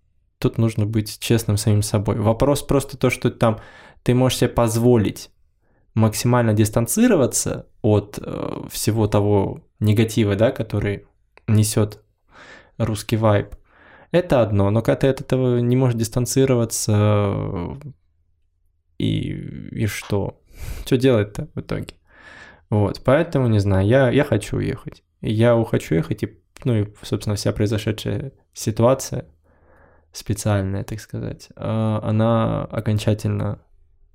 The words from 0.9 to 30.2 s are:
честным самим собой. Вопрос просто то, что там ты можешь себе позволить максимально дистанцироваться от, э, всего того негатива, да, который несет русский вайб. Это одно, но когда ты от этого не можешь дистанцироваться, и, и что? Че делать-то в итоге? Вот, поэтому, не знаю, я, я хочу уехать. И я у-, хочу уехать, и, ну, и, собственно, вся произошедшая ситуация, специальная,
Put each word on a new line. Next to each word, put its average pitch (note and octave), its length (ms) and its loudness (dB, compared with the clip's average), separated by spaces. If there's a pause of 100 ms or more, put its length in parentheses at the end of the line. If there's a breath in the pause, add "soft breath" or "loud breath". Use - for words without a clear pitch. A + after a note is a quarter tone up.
честным A2 380 0
самим G#2 240 2
собой. G#2 380 -2
Вопрос B2 440 2
просто C3+ 360 -2
то, B2+ 100 2
что B2 220 -2
там A2+ 280 0 (440 loud breath)
ты B2+ 120 0
можешь B2+ 240 2
себе B2 120 2
позволить A#2 800 2 (640)
максимально A2+ 580 2
дистанцироваться A#2 1160 2 (120)
от, G#2 400 0
э, - 500 -8
всего G#2+ 380 0
того G2+ 540 0 (180)
негатива, G#2+ 560 2
да, A2 140 4
который G#2 560 -4 (420)
несет G#2+ 540 2 (720 loud breath)
русский A2 400 -2
вайб. G#2+ 380 2 (580 soft breath)
Это E3+ 280 2
одно, G2+ 300 2
но A2+ 120 0
когда C#3 180 2
ты C#3 80 2
от C3 120 0
этого B2+ 380 0
не A#2+ 180 2
можешь B2+ 220 2
дистанцироваться, G#2 1800 0 (1200)
и, G#2+ 340 -2 (400)
и A2 140 -4
что? - 540 -6 (440 loud breath)
Че C#3+ 120 0
делать-то B2 580 0
в - 60 -8
итоге? - 340 -8 (760 loud breath)
Вот, G#2 340 0
поэтому, C#3 440 2
не A2 100 2
знаю, G2 280 2
я, B2+ 240 4
я C#3 140 2
хочу - 320 -2
уехать. - 460 -6 (180)
И A2+ 120 -4
я A#2 240 4
у-, A2+ 80 2
хочу - 300 -2
уехать, D#3 280 -2
и, - 160 -8 (260)
ну, B2 180 0
и, G2+ 40 -4 (160)
собственно, G#2+ 340 -4
вся G#2 160 -2
произошедшая A2 800 -4 (220)
ситуация, - 720 0 (840 soft breath)
специальная, G2+ 720 -4